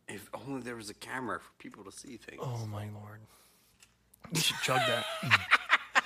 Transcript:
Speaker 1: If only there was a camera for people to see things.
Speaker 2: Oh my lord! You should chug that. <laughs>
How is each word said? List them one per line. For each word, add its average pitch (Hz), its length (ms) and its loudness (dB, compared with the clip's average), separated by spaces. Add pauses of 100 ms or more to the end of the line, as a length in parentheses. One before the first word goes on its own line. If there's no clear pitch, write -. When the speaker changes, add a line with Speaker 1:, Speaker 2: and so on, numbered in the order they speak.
Speaker 1:
If 101 260 -12
only 123 280 -6
there 120 140 -6
was 110 140 -10
a 104 60 -12
camera 117 440 -4
for - 200 -18
people 120 240 -14
to 98 80 -14
see - 260 -14
things. - 260 -12
Speaker 2:
Oh 117 220 -4
my 104 200 -6
lord! 104 340 -12 (1120)
You 156 80 2
should - 220 2
chug 131 160 4
that. 120 260 4 (160)
<laughs> - 200 6 (640)